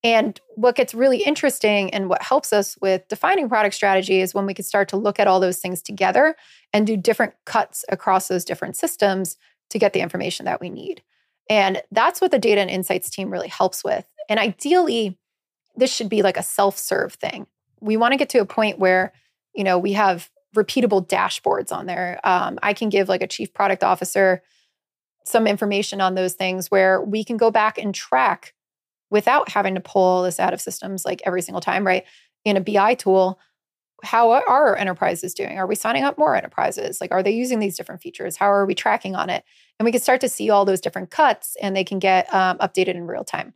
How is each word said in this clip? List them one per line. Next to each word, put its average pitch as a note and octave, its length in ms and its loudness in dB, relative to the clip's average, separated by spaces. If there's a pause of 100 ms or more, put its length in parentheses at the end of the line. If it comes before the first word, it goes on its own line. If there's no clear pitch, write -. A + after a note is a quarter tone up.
And A3+ 360 2 (160)
what A#3+ 200 2
gets B3+ 200 0
really B3+ 260 2
interesting A3+ 720 0
and G3 160 -4
what - 140 0
helps - 280 0
us A3 300 0
with F#3+ 260 0
defining E4+ 400 0
product G#3+ 280 0
strategy F#3+ 440 2
is F#3 140 -2
when G3 140 -2
we F#3+ 80 -6
can G3 100 -12
start G3 240 0
to G3 80 -4
look G#3 220 -2
at G3+ 80 6
all F#3+ 120 6
those F3+ 200 0
things F3+ 240 -8
together G#3 520 2 (380)
and G#3+ 140 4
do A3 100 0
different G#3 380 0 (100)
cuts - 440 -4
across F#3+ 380 0
those F3+ 160 -2
different - 320 -8
systems F#3+ 600 -2 (320)
to - 80 -6
get G3+ 160 4
the - 80 0
information - 440 -6
that - 140 -4
we F3 100 -10
need. - 340 -12 (460)
And G3 420 2
that's B3 280 0
what F#4 120 2
the C4 80 4
data G3+ 220 2
and F#3 80 -2
insights - 400 -4
team F#3+ 200 -8
really F3+ 180 -6
helps - 360 -4
with. - 220 -4 (220)
And G#3+ 120 0
ideally, A#3 800 0 (580)
this B3+ 180 0
should A3 160 -6
be, G#3 140 0
like, F#3+ 140 2
a F#3 60 -6
self-serve - 720 -2
thing. - 320 -10 (340)
We G#3+ 160 -2
wanna A#3+ 220 2
get C#4 120 0
to B3 100 2
a G3+ 60 2
point G#3+ 340 -2
where, F#3 340 2 (400)
you G3+ 100 -6
know, F#3 140 2
we G3 160 -2
have F#3+ 380 0 (240)
repeatable G#3 520 2
dashboards F#3+ 640 -2
on F3 140 -8
there. F3+ 380 -6
Um, - 380 0
I G#3 120 0
can G#3+ 160 -4
give, G3 180 2
like, F#3+ 140 0
a F#3+ 60 -4
chief - 260 -10
product G3 300 0
officer F#3 580 2 (840)
some A3 220 2
information G3+ 540 -2
on F#3 140 0
those F#3 180 -2
things F#3 380 -4
where F#3+ 300 4
we G#3+ 220 -4
can A#3 140 -6
go A3+ 140 4
back G#3+ 260 0
and G3+ 160 -6
track - 600 -2 (560)
without A#3 400 2
having G3 260 -2
to F#3 60 -6
pull F#3 420 2
this F3+ 160 -2
out F3 140 0
of - 80 -8
systems, F#3+ 440 -10
like, - 200 -6
every F3+ 160 -2
single F#3 200 -8
time, F#3+ 240 -2
right? F#3 200 0 (380)
In G#3 140 2
a F#3+ 40 0
B G#3 160 -2
I G#3+ 180 4
tool, F#3+ 440 2 (640)
how A3+ 280 4
are B3 160 4
our C4 300 4
enterprises F3+ 560 -2
doing? - 260 -8
Are F#3 80 -2
we G#3+ 80 -2
signing C4 280 -2
up C#4 140 -2
more D4 180 2
enterprises? - 640 -4
Like, F3+ 120 -6
are F#3+ 100 2
they G3+ 100 0
using A#3+ 280 -2
these G3 180 -2
different - 240 -14
features? - 360 -10
How G3+ 140 2
are G3+ 140 4
we G3 80 -2
tracking - 420 -2
on - 140 -2
it? - 140 -4 (340)
And A3 80 0
we A#3 60 4
can A#3+ 100 0
start C4 200 4
to C4 80 0
see G#3 200 -4
all G3+ 160 6
those F#3+ 160 0
different F#3 300 -8
cuts, - 500 0
and F#3+ 140 -2
they F#3+ 80 0
can F#3+ 160 -6
get, F#3 340 2
um, F#3 260 2
updated F#3 360 0
in F3 100 -10
real - 180 -8
time. - 320 -8